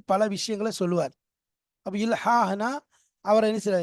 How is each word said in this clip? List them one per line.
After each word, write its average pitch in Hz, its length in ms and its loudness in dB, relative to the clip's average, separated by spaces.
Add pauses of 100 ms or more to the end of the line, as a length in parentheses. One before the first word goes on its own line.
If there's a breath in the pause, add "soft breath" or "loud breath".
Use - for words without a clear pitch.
பல 202 220 2
விஷயங்களை 208 440 -4
சொல்லுவார். 175 420 -2 (720)
அப்ப 185 120 -6
இல்ஹாஹ்னா, 220 720 0 (540)
அவரை 214 220 4
என்ன 214 140 -2
செய்ய, 196 220 0